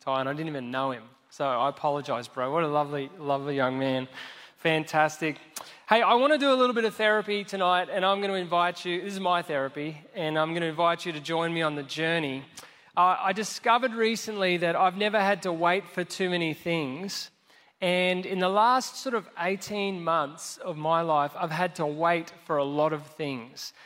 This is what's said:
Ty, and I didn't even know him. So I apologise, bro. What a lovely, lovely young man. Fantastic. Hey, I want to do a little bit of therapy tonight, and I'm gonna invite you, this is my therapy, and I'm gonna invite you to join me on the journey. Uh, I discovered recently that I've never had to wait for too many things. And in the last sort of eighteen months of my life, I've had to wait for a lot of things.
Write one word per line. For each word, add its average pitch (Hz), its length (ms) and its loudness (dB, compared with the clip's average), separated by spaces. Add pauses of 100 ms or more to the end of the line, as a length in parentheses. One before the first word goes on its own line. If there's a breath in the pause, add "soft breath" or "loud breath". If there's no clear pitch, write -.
Ty, 135 200 0
and 131 60 -2
I 139 60 -4
didn't 156 160 -6
even 131 220 -8
know 131 220 -2
him. 113 100 -10 (260)
So - 160 -6
I 131 240 2
apologise, 139 580 -2
bro. 131 240 -4
What 165 120 2
a 156 60 0
lovely, 143 500 0
lovely 143 360 -2
young 131 240 2
man. 131 300 0 (480 loud breath)
Fantastic. 156 800 0 (500 loud breath)
Hey, 226 140 6
I 208 140 6
want 269 180 4
to 302 60 4
do 277 120 4
a 254 60 6
little 247 180 4
bit 226 120 2
of 202 80 -2
therapy 208 500 2
tonight, 180 480 2
and 190 100 0
I'm 196 200 2
gonna 196 100 -2
invite 175 540 0
you, 175 160 -2
this 202 100 -8
is 190 80 -6
my 175 220 2
therapy, 147 580 -4 (140)
and 156 240 0
I'm 160 160 2
gonna 170 100 -2
invite 170 400 0
you 175 80 -6
to 151 80 -6
join 165 320 -2
me 165 80 -2
on 151 140 0
the 147 80 -6
journey. 151 640 -2 (520 loud breath)
Uh, 180 240 4
I 190 140 0
discovered 233 580 0
recently 214 640 0
that 170 180 2
I've 185 220 2
never 208 240 2
had 196 220 2
to 185 100 -2
wait 175 340 2
for - 160 -6
too 180 280 -2
many 165 240 0
things. 165 760 -4 (500 soft breath)
And 180 460 2
in 190 140 -2
the 185 80 4
last 220 480 2
sort 254 180 -6
of 202 140 -4 (100)
eighteen 196 640 -4
months 165 540 -2
of 170 200 -8
my 160 260 2
life, 147 360 2
I've 170 140 -4
had 180 240 -2
to 160 100 -2
wait 165 460 0 (120)
for 160 120 -2
a 143 80 2
lot 151 280 2
of 143 140 -6
things. 131 680 -10 (140 loud breath)